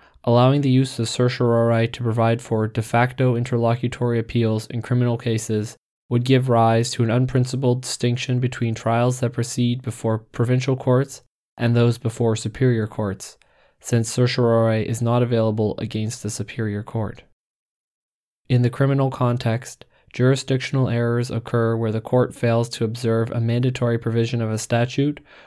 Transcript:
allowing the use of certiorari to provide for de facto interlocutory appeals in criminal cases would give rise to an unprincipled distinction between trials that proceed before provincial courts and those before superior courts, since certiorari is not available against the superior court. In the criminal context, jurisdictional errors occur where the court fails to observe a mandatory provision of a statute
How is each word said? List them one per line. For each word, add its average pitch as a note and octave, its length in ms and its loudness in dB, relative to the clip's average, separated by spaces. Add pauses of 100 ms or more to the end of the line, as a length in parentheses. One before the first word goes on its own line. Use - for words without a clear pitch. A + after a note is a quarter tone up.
(240)
allowing B2+ 380 4
the C3+ 100 2
use C3 260 2
of A2+ 100 -2
certiorari A#2 800 2
to A#2 160 -8
provide A2+ 380 2
for A2 260 0
de A2 140 -4
facto B2 540 2
interlocutory A#2+ 840 0
appeals A2 480 0
in A#2 140 -8
criminal B2 360 0
cases A2 600 -2 (320)
would A#2+ 160 0
give C3 240 4
rise A2+ 400 4
to - 140 -2
an A2+ 80 0
unprincipled B2+ 720 0
distinction B2 580 -2
between A#2+ 340 -2
trials A#2+ 460 0
that B2 140 -2
proceed A#2+ 500 -2
before A2 340 -4
provincial B2+ 580 -2
courts B2+ 460 0 (360)
and A#2+ 180 2
those A#2+ 240 4
before A2+ 360 0
superior A2+ 520 0
courts, G2 500 -6 (440)
since A#2 280 0
certiorari A2+ 800 2
is A#2 140 -4
not A#2+ 200 2
available A2 560 0
against A2 460 -6
the G#2 60 -6
superior G#2 520 -6
court. - 420 -8 (1200)
In B2 140 2
the A#2+ 80 2
criminal C3+ 420 0
context, A#2+ 720 -4 (300)
jurisdictional B2+ 720 0
errors A#2+ 420 0
occur A2+ 460 0
where A2+ 160 -2
the A2 80 -2
court B2 340 0
fails A#2 360 0
to - 160 -4
observe A2+ 460 0
a A#2 100 -2
mandatory A#2+ 560 0
provision A#2 440 -2
of A2 80 -2
a A2 80 -2
statute B2 600 -2 (260)